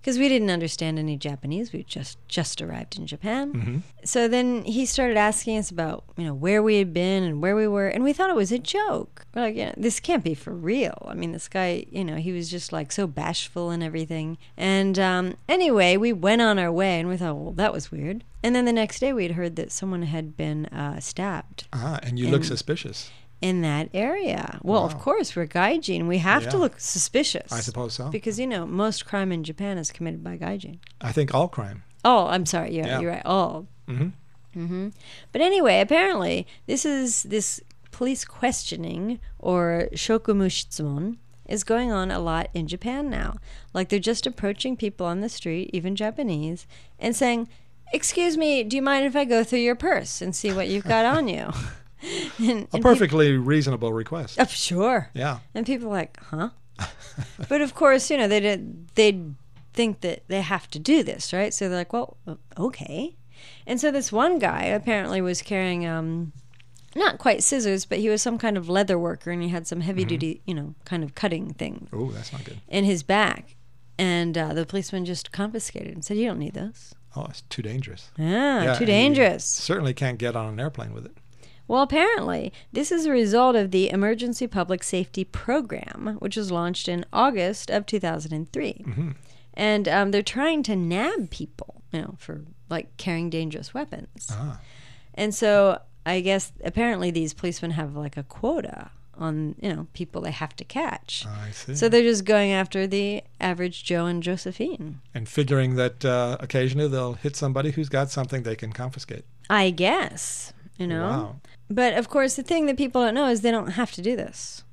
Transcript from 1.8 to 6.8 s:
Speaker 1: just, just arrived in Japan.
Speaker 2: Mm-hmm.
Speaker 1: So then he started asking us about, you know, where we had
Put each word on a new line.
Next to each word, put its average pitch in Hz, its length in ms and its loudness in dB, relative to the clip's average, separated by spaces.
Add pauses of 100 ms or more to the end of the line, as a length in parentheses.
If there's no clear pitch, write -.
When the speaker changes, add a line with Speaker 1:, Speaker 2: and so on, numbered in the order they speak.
Speaker 1:
just, - 340 -10 (100)
just - 340 -2
arrived 160 360 -10
in 165 80 -10
Japan. 233 460 -4
Speaker 2:
Mm-hmm. 120 240 -2 (280)
Speaker 1:
So 233 220 2
then 247 380 2
he 240 220 0
started 247 300 2
asking 214 420 2
us 208 120 -4
about, 165 340 -4 (120)
you 170 80 -4
know, 147 100 -4
where 190 280 4
we 214 160 6
had 185 160 2